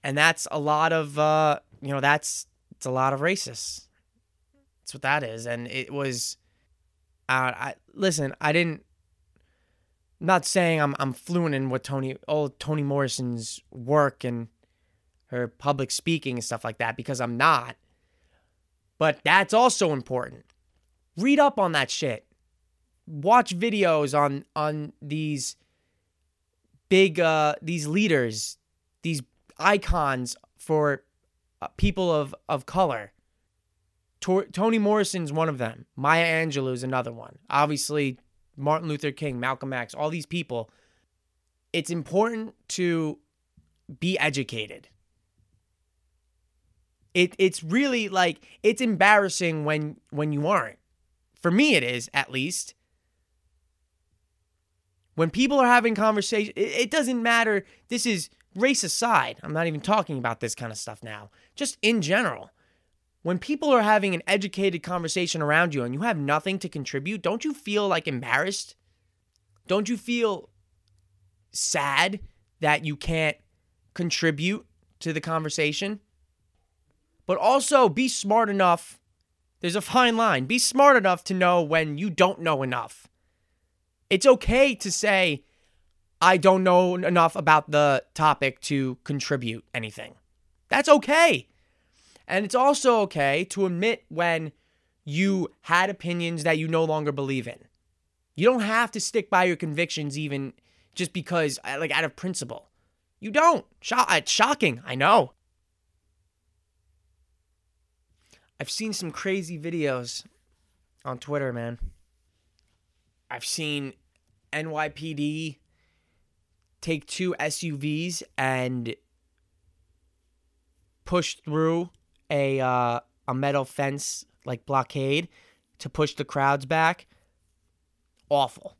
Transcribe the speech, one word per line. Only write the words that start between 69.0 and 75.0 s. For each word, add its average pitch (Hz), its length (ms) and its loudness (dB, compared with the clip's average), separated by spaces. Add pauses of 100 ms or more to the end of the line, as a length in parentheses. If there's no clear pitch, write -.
Don't 202 240 0
you 226 80 -2
feel 226 500 -2 (1000)
sad 156 720 0 (400)
that 151 260 2
you 147 100 -4
can't 160 400 -2 (560)
contribute 170 720 -2 (360)